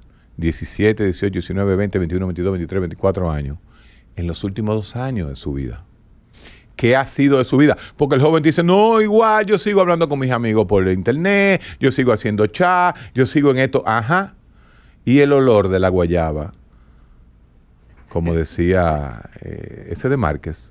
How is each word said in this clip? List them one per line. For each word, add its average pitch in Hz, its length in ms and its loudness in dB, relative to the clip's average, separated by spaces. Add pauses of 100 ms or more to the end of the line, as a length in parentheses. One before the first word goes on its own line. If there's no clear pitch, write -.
(360)
diecisiete, 98 680 -2
dieciocho, 98 300 -2
diecinueve, 95 420 -2
veinte, 98 240 -2
veintiuno, 90 260 -4
veintidós, 90 280 -4
veintitrés, 90 280 -6
veinticuatro 90 480 -2
años 73 300 -6 (560)
en 87 100 -6
los 82 180 -8
últimos 107 300 -4
dos 107 220 -8
años 120 340 -6
de 69 60 -12
su 73 180 -10
vida. 65 300 -8 (920)
¿Qué - 200 2
ha 165 100 0
sido 139 340 2
de 123 60 0
su 131 120 0
vida? 143 180 4 (220)
Porque 143 180 0
el 131 60 2
joven 160 220 4
dice, 165 200 2
"No, 208 380 4
igual, 214 460 2
yo 208 100 2
sigo 196 240 0
hablando 170 260 2
con 143 120 -4
mis 131 120 -2
amigos 113 360 0
por 95 200 2
internet, 165 760 0 (180)
yo 135 120 2
sigo 123 220 0
haciendo 107 340 0
chat, 180 480 2 (200)
yo 127 100 2
sigo 143 260 2
en 127 60 2
esto". 131 280 0
Ajá. 135 500 -2 (680)
Y 131 160 4
el 143 140 6
olor 117 360 4
de 92 100 2
la 92 100 2
guayaba, 85 640 0 (1600)
como 85 240 -2
decía, 82 880 0 (200)
eh, - 500 -16
ese - 160 -6
de 135 100 0
Márquez, 78 540 -4